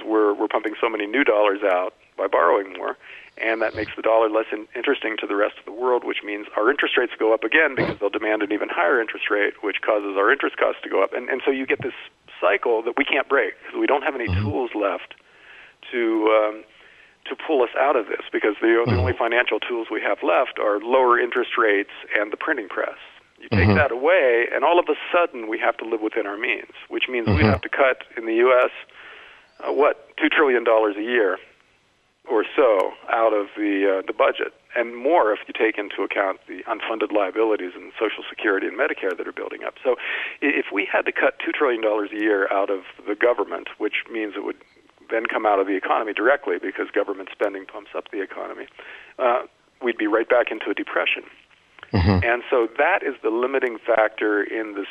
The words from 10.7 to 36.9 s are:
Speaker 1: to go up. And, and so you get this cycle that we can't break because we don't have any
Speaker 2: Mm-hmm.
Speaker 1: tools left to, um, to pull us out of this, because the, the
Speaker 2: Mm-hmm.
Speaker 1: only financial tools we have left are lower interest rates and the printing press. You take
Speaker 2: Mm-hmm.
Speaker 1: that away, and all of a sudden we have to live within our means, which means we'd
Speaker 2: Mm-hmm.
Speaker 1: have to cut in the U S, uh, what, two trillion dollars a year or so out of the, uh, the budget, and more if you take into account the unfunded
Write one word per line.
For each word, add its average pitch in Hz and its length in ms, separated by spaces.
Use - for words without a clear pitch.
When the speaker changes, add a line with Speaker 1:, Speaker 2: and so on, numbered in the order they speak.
Speaker 1:
to - 60
go 95 140
up. - 100
And, 123 160
and 131 160
so 151 60
you 131 160
get 143 160
this 127 120
cycle 123 420
that - 140
we - 80
can't 139 240
break 120 300
because - 220
we 113 60
don't 135 160
have 147 120
any 120 140
Speaker 2:
Mm-hmm. 92 140
Speaker 1:
tools 107 320
left 101 400
to, 113 380
um, 107 360
to 127 120
pull 143 160
us 113 160
out 139 180
of 107 120
this, - 140
because 110 280
the, 113 60
the 117 240
Speaker 2:
Mm-hmm. 92 100
Speaker 1:
only 120 120
financial 117 480
tools 117 300
we 107 100
have 110 220
left - 360
are 104 220
lower 120 380
interest 120 380
rates 104 340
and 104 140
the - 40
printing 123 320
press. - 300
You - 80
take 95 200
Speaker 2:
Mm-hmm. 101 80
Speaker 1:
that 135 160
away, 131 600
and 123 120
all 170 140
of 175 120
a 147 40
sudden 139 380
we 110 100
have 117 200
to 117 80
live 113 160
within 110 240
our 101 100
means, 110 360
which - 200
means 120 180
we'd 104 100
Speaker 2:
Mm-hmm. 104 100
Speaker 1:
have 101 160
to - 80
cut 135 340
in 113 80
the 113 80
U 123 180
S, 127 180
uh, 135 120
what, 139 460
two 156 100
trillion 131 360
dollars 110 340
a 104 40
year 107 360
or 107 160
so 101 380
out 113 240
of 104 140
the, 98 420
uh, 92 80
the - 60
budget, - 400
and 120 180
more 123 380
if 101 160
you - 80
take 110 220
into 98 240
account 95 440
the 92 220
unfunded 107 440